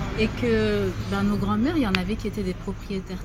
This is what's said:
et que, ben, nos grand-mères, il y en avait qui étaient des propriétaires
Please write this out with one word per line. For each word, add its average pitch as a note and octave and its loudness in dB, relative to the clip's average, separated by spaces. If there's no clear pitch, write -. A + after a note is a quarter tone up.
et A3 4
que, G#3+ 4
ben, G3 2
nos G#3 4
grand-mères, G#3+ 2
il C#4 4
y G#3+ 2
en F#3+ 0
avait F#3+ -2
qui A3+ -6
étaient G3+ -6
des F3+ -4
propriétaires F#3+ -8